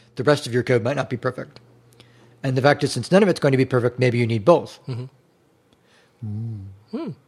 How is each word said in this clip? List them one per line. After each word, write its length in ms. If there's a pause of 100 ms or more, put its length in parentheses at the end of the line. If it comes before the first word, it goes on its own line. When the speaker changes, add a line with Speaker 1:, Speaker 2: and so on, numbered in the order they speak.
(160)
Speaker 1:
the 80
rest 240
of 60
your 100
code 200
might 120
not 140
be 80
perfect. 420 (840)
And 120
the 60
fact 220
is, 80
since 200
none 120
of 60
it's 100
going 120
to 60
be 80
perfect, 340
maybe 180
you 100
need 180
both. 420
Speaker 2:
Mm-hmm. 180 (1200)
Speaker 1:
Mm. 400 (260)
Speaker 2:
Hmm. 180 (180)